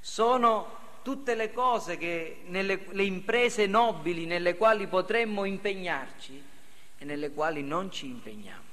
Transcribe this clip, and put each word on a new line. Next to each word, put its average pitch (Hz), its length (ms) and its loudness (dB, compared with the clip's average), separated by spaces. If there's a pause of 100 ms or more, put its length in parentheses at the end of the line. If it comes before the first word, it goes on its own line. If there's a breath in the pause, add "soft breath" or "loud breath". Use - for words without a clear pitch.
Sono 233 760 4 (260)
tutte 269 320 -2
le 220 180 -2
cose 233 420 2
che, 165 520 -4
nelle, 190 420 -2
le 196 140 0
imprese 214 600 2
nobili 175 600 4
nelle 175 320 2
quali 214 300 6
potremmo 202 580 2
impegnarci 180 960 -4 (540 soft breath)
e - 80 -10
nelle 147 260 -4
quali 151 320 0
non 170 260 -2
ci 143 180 -8
impegniamo. 104 640 -10